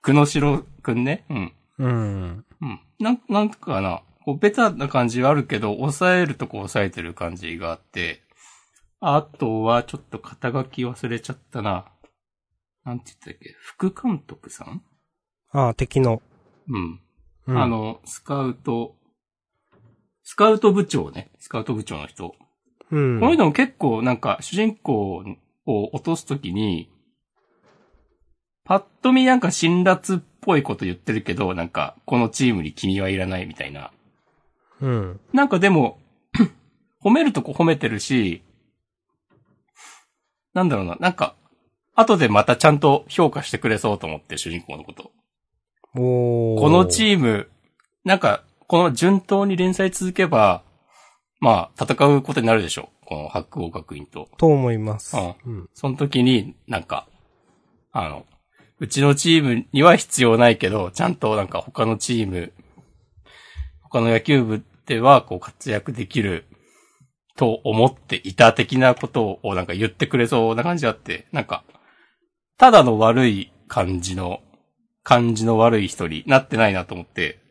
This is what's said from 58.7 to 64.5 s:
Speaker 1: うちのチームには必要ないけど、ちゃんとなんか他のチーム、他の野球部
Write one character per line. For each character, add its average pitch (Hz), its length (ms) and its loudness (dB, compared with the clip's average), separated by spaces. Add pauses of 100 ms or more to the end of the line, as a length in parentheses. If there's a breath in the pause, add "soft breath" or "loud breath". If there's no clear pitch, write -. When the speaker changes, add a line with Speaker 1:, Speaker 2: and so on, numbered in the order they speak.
Speaker 1:
う - 80 -10
ち 139 140 -4
の 143 120 4
チ 160 280 2
ー - 20 -2
ム 120 300 0
に 135 100 4
は 170 120 8
必 - 280 -2
要 113 140 6
な 120 120 8
い 113 80 2
け 120 120 -4
ど、 95 220 -4
ち - 100 -8
ゃ - 80 0
ん 170 60 -4
と 110 200 -2
な 101 80 -2
ん 92 40 -6
か - 120 -8
他 - 260 -4
の 110 120 -2
チ - 160 -6
ー 113 140 -2
ム、 87 240 -8 (1300 loud breath)
他 - 180 -4
の 113 60 2
野 113 140 2
球 143 220 2
部 107 200 -4 (240)